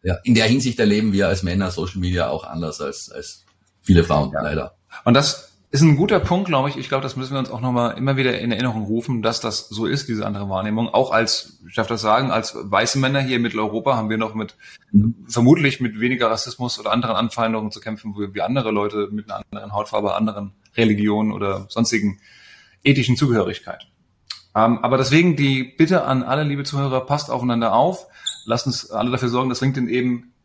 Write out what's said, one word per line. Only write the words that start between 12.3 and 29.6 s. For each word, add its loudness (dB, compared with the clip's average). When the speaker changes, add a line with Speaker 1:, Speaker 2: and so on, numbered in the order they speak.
Speaker 2:
als -2
weiße 0
Männer 2
hier 0
in 2
Mitteleuropa 0
haben -2
wir 0
noch -4
mit, -8
Speaker 1:
Mhm. 4
Speaker 2:
vermutlich 4
mit -4
weniger 0
Rassismus -4
oder -4
anderen 0
Anfeindungen -2
zu -16
kämpfen, -10
wo -6
wir -4
andere -2
Leute -2
mit -8
einer -10
anderen -12
Hautfarbe, -2
anderen -4
Religionen 2
oder -4
sonstigen -2
ethischen 2
Zugehörigkeit. -2
Ähm, 4
aber 2
deswegen 4
die 2
Bitte 2
an 0
alle, -2
liebe -2
Zuhörer, -2
passt -2
aufeinander 0
auf. 2
Lasst 0
uns -4
alle -2
dafür 0
sorgen, 0
dass -4